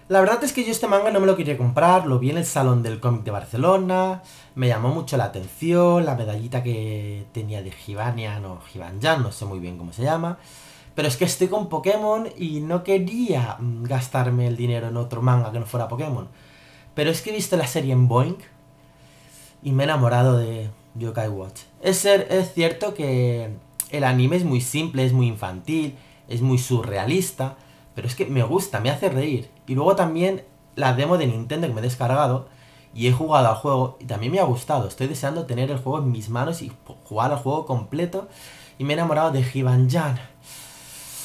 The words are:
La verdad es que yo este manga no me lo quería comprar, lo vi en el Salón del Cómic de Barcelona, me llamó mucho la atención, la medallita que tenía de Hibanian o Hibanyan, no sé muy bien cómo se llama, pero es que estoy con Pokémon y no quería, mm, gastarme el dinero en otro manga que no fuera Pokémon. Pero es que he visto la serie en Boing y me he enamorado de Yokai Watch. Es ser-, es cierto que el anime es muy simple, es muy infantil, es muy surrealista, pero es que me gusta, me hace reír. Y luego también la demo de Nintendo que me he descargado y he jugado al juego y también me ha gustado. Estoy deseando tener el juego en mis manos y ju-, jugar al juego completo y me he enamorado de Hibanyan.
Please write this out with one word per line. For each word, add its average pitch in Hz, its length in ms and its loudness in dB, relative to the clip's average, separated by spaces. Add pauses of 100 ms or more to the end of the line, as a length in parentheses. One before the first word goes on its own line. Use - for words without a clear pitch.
La 190 120 4
verdad 220 240 4
es 269 80 0
que 247 120 -2
yo 226 80 -2
este 226 160 -2
manga 208 240 4
no 202 80 4
me 190 80 4
lo 190 80 6
quería 147 240 -2
comprar, 160 480 4
lo 127 100 4
vi 127 140 0
en 165 80 0
el 170 60 0
Salón 127 360 2
del 110 180 -4
Cómic 117 240 0
de 139 60 -6
Barcelona, 185 920 0 (320)
me 127 120 0
llamó 117 220 2
mucho 156 260 -2
la 113 100 2
atención, 170 800 2
la 139 100 0
medallita 117 480 -4
que 107 680 -6
tenía 104 280 -6
de 92 100 -10 (140)
Hibanian 107 600 -6
o 90 160 -12 (120)
Hibanyan, 101 480 -2
no 110 100 -2
sé - 140 -10
muy 98 140 -8
bien 87 180 -10
cómo 85 160 -12
se 113 80 -10
llama, 165 380 -2 (560)
pero 151 120 0
es 135 100 -2
que 180 80 0
estoy 180 240 0
con 214 200 -2
Pokémon 214 680 0
y 156 260 -4
no 170 220 -2
quería, 185 760 0
mm, 117 240 -4
gastarme 123 640 0
el 120 100 -2
dinero 120 300 -2
en 117 100 -4
otro 120 240 -6
manga 123 300 4
que 117 80 -6
no 110 80 -6
fuera 117 200 -4
Pokémon. 127 420 -6 (680)
Pero 151 160 0
es 165 100 -4
que 214 80 -10
he 214 40 -4
visto 208 240 0
la 147 100 0
serie 135 260 -2
en 127 140 6
Boing 143 300 2 (1200)
y 143 100 -4
me 135 120 2
he - 20 2
enamorado 127 540 4
de 113 320 -4 (240)
Yokai 113 340 -4
Watch. 98 320 -10 (200)
Es 185 180 2
ser-, 202 300 4
es 185 240 0
cierto 170 400 0
que 123 580 0 (400)
el 147 120 -2
anime 127 320 4
es 180 80 2
muy 131 180 2
simple, 156 440 -2
es 123 80 4
muy 123 140 4
infantil, 117 680 -4 (320)
es 117 140 -4
muy 127 160 4
surrealista, 123 1000 -2 (400)
pero - 120 -6
es - 80 -4
que - 100 -2
me 131 180 2
gusta, 139 360 -2
me 113 100 0
hace 160 200 0
reír. 135 400 -2 (180)
Y 127 80 -2
luego 160 200 4
también 180 480 0 (320)
la 131 180 2
demo 147 240 2
de 151 100 0
Nintendo 120 400 -2
que 123 60 -2
me 107 60 -6
he 110 40 -4
descargado 127 640 0 (460)
y 113 140 0
he 127 40 6
jugado 143 360 4
al 110 80 2
juego 131 440 0
y - 60 -16
también 117 260 -6
me 190 80 2
ha 190 40 4
gustado. 127 440 0
Estoy - 200 -4
deseando 160 380 -4
tener 127 260 -2
el 139 60 -4
juego 135 220 -4
en 131 120 0
mis 107 180 -4
manos 139 320 -4
y - 80 -10
ju-, - 340 -20
jugar 117 280 -2
al 175 60 0
juego 151 280 -2
completo 170 640 -4 (500)
y 131 60 -8
me 143 100 0
he - 20 0
enamorado 160 360 2
de 135 220 2
Hibanyan. 131 680 2 (1040)